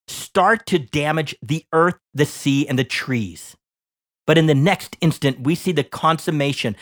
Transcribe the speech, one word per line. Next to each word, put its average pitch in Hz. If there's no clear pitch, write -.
start -
to 180
damage 147
the 147
earth, 170
the 143
sea, 143
and 127
the 131
trees. -
But 156
in 160
the 147
next 170
instant, 143
we 151
see 185
the 143
consummation 147